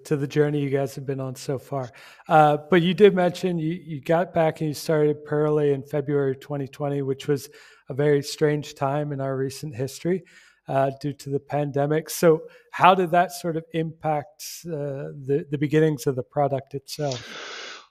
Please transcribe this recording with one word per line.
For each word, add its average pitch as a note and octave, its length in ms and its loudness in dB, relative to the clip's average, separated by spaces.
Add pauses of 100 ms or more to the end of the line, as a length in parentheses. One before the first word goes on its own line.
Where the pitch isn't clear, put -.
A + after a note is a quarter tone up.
to D#3 100 0
the C#3+ 100 -2
journey D3 340 2
you C#3 100 -2
guys C#3 260 -2
have C#3 100 -10
been C3+ 140 -4
on C3 160 -8
so C3 240 -6
far. C3 300 -8 (380)
Uh, D3+ 280 6 (120)
but F3+ 140 4
you F3+ 100 2
did G3 220 8
mention F3+ 420 0
you, D#3 160 -2
you D#3 280 -10
got F3 340 0
back D#3+ 260 2
and D#3+ 60 -2
you D3 80 -2
started D3+ 500 0
Pearly D3+ 460 2
in C3+ 140 -2
February C#3 500 -2
twenty C#3 320 -8
twenty, C#3+ 360 -6
which C3+ 260 -4
was C#3+ 200 -2 (400)
a C#3 60 -10
very C#3+ 280 4
strange D3 520 -2
time D3 380 -2
in C3+ 80 -6
our C3+ 160 -4
recent C3+ 400 -6
history, E3 480 -4 (420)
uh, C#3 240 0 (100)
due C#3+ 120 -4
to C#3 180 -14
the C#3 80 0
pandemic. D3 720 -2
So D#3+ 340 4 (280)
how F3+ 220 6
did F3+ 180 0
that F3 180 4
sort E3+ 260 -6
of E3 80 -6 (100)
impact, D#3 680 -4 (240)
uh, D3 480 -8 (120)
the, C#3 240 0
the D3 80 -4
beginnings D3+ 480 2
of C3+ 100 0
the B2+ 60 -4
product C#3 520 -2
itself? - 1160 -10